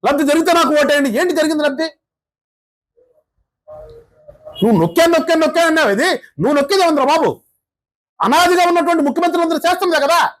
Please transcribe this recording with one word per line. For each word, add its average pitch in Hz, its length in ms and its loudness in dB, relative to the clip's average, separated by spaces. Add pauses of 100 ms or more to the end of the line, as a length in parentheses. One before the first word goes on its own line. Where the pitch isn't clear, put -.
"లబ్ధి 285 180 0
జరిగితే 320 300 2
నాకు 311 200 2
ఓటేయండి." 294 360 0 (100)
ఏంటి 349 160 -2
జరిగింది 311 280 -2
లబ్ధి? 294 240 -4 (2750)
నువ్వు 208 180 2
నొక్కా, 170 240 2
నొక్కా, 330 300 0
నొక్కా 330 300 0
అన్నావు. 302 240 0
ఇది 240 240 0
నువ్వు 240 400 -4
నొక్కేది 294 280 0
ఏముందిరా 311 240 0
బాబు? 277 380 -2 (800)
అనాదిగా 349 460 2
ఉన్నటువంటి 339 360 0
ముఖ్యమంత్రులందరూ 330 540 -2
చేస్తుందే 349 420 0
కదా. 302 420 0